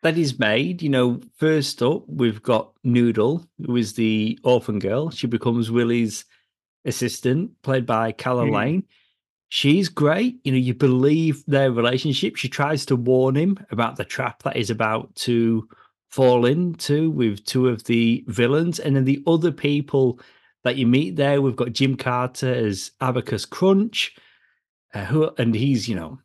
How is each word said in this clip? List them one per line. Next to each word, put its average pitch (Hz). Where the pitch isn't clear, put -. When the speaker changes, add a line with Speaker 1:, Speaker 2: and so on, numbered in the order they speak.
Speaker 1:
that 160
he's 151
made, 139
you 156
know, 123
first 156
up, 147
we've 113
got 110
Noodle, 120
who 123
is 110
the 110
orphan 113
girl. 123
She -
becomes 117
Willie's 117
assistant, 127
played 131
by 113
Calla 123
Speaker 2:
Mm. 113
Speaker 1:
Lane. 135
She's 165
great. 175
You 143
know, 131
you 127
believe 143
their 139
relationship. 131
She 131
tries 147
to 139
warn 127
him 185
about 117
the 104
trap -
that -
he's 110
about 110
to 113
fall 123
into 160
with 113
two 127
of 117
the 117
villains. 139
And 135
then 135
the 139
other 165
people 143
that 127
you 135
meet 143
there, 143
we've 135
got 127
Jim 131
Carter 127
as 110
Abacus 127
Crunch, 196
uh, 101
who, 156
and 117
he's, 117
you 113
know 82